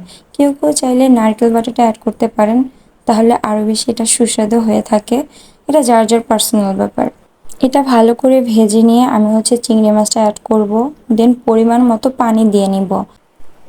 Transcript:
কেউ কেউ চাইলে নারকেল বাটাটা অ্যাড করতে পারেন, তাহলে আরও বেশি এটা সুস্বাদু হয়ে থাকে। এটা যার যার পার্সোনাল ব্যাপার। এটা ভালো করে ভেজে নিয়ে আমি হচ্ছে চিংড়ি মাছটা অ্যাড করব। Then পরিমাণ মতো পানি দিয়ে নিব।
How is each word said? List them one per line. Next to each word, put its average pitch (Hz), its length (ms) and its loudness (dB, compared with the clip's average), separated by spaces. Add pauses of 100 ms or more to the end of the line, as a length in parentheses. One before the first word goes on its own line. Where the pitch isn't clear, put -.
(340)
কেউ 285 200 0
কেউ 294 180 -2
চাইলে 262 380 0
নারকেল 226 440 2
বাটাটা 233 300 -2
অ্যাড 220 220 0
করতে 226 220 -4
পারেন, 220 360 0 (420)
তাহলে 226 380 2
আরও 214 220 -4
বেশি 220 260 -4
এটা 226 140 -4
সুস্বাদু 226 540 -2
হয়ে 214 220 0
থাকে। 226 420 -2 (440)
এটা 285 140 2
যার 226 260 2
যার 226 140 0
পার্সোনাল 208 540 -2
ব্যাপার। 202 340 -4 (520)
এটা 277 200 0
ভালো 233 320 2
করে 262 280 2
ভেজে 220 400 2
নিয়ে 233 240 4
আমি 214 300 0
হচ্ছে 226 220 -2
চিংড়ি 220 340 0
মাছটা 214 300 0
অ্যাড 208 220 -2
করব। 220 480 -2 (200)
Then 226 220 2 (120)
পরিমাণ 233 360 2
মতো 240 280 0
পানি 226 360 0
দিয়ে 202 220 0
নিব। 196 360 -4 (640)